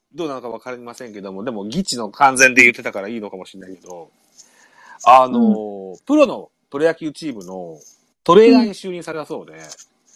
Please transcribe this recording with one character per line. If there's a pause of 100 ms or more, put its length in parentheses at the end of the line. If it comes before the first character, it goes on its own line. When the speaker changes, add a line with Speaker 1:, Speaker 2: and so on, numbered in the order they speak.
(140)
Speaker 1:
ど
う
な
の
か
わ
か
り
ま
せ
ん
け
ど
も、
で
も、
ギ
チ
の
完
全
で
言
っ
て
た
か
ら
い
い
の
か
も
し
れ
な
い
け
ど、 (960)
あ
の
ー、
Speaker 2:
う
ん。
Speaker 1:
プ
ロ
の (180)
プ
ロ
野
球
チ
ー
ム
の (440)
ト
レ
ー
ナ
ー
に
就
任
さ
れ
た
そ
う
で。
Speaker 2:
う
ん。 (580)